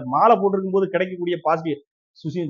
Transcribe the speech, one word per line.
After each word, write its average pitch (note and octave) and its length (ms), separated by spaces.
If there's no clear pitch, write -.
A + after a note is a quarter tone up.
மாலை E3+ 300
போட்டிருக்கும் F#3+ 420
போது F#3+ 120
கிடைக்கக்கூடிய F3 520
பாசிட்டிவ். D#3+ 380
சுசி-, E3 320